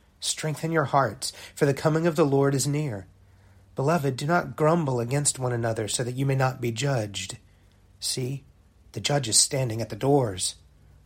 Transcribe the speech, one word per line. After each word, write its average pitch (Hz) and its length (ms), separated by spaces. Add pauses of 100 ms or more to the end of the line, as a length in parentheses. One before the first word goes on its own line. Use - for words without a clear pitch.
(220)
Strengthen 160 500
your 156 140
hearts, 131 480 (200)
for - 120
the 139 80
coming 160 340
of 165 80
the 160 100
Lord 139 300
is 123 100
near. 139 420 (680)
Beloved, 139 400
do 143 100
not 151 300
grumble 151 460
against 143 360
one 127 140
another 113 380
so - 120
that 123 140
you 135 100
may 135 80
not 131 280
be 120 100
judged. 113 680 (600)
See, 131 460 (480)
the 110 80
judge 139 260
is 104 100
standing 120 440
at 110 80
the 104 80
doors. 123 580 (500)